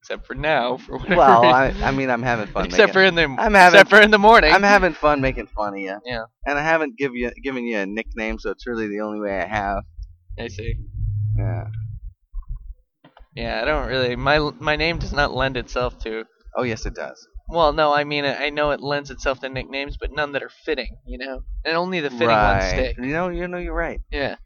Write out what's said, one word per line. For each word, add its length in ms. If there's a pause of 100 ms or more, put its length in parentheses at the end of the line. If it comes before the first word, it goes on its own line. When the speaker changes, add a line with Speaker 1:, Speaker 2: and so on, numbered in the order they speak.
Speaker 1:
Except 240
for 100
now, 420
for 200
whatever 180
Speaker 2:
Well, 300
I, 220
Speaker 1:
reason. 160
Speaker 2:
I 80
mean, 180
I'm 140
having 240
fun 180
Speaker 1:
Except 140
Speaker 2:
making 140
Speaker 1:
for 100
in 120
the, 80
Speaker 2:
I'm 300
having 260
Speaker 1:
except 100
for 120
in 100
the 80
morning. 340
Speaker 2:
I'm 100
having 300
fun 280
making 260
fun 260
of 60
you. 260
Speaker 1:
Yeah. 180 (240)
Speaker 2:
And 100
I 60
haven't 340
give 180
you, 160 (120)
given 220
you 120
a 80
nickname, 540
so 120
it's 140
really 220
the 140
only 180
way 200
I 60
have. 380 (560)
Speaker 1:
I 80
see. 280 (640)
Speaker 2:
Yeah. 280 (1700)
Speaker 1:
Yeah, 260
I 40
don't 220
really, 280
my, 240 (200)
my 160
name 240
does 140
not 200
lend 240
itself 420
to 260 (320)
Speaker 2:
Oh, 60
yes, 220
it 100
does. 300 (220)
Speaker 1:
Well, 240
no, 240
I 80
mean, 220
I 240
know 220
it 100
lends 280
itself 300
to 80
nicknames, 500
but 140
none 220
that 100
are 80 (140)
fitting, 400
you 120
know? 260 (200)
And 140
only 240
the 80
fitting 180
ones 380
Speaker 2:
Right. 60
Speaker 1:
stick. 260
Speaker 2:
You 160
know, 160
you 180
know, 100
you're 160
right. 280 (100)
Speaker 1:
Yeah. 240 (100)